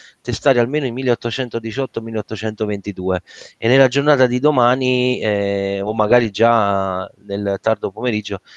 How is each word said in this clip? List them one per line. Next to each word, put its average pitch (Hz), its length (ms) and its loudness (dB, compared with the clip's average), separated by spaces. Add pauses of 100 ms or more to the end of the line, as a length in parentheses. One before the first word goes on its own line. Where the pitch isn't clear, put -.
(220)
testare 123 380 0
almeno 139 260 0
i 120 60 -4
milleottocentodiciotto, 120 1120 -4
milleottocento 110 640 -4
ventidue 92 560 -2 (360)
e 113 120 -2
nella 131 180 6
giornata 135 400 2
di 123 140 -2
domani, 127 800 2
eh, 101 600 -2
o 104 120 -4
magari 113 360 2
già 98 800 0 (160)
nel 101 360 -2
tardo 107 280 -2
pomeriggio, 107 520 -6 (160)